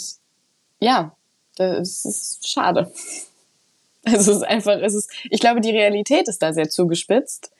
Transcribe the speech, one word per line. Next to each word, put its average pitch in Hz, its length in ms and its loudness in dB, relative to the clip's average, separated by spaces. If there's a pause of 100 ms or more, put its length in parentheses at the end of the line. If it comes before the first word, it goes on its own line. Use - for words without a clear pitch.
(800)
ja, 208 340 2 (440)
das 180 480 -2
ist - 440 -8
schade. 185 480 -2
<laughs> - 60 -16 (1000)
Also 214 280 4
es 208 80 4
ist 170 60 -4
einfach, 208 360 0
es 208 140 0
ist, 208 160 -6 (180)
ich 208 120 -2
glaube, 233 200 4
die 220 120 0
Realität 214 540 2
ist - 140 -6
da 160 140 0
sehr 156 160 0
zugespitzt, - 880 0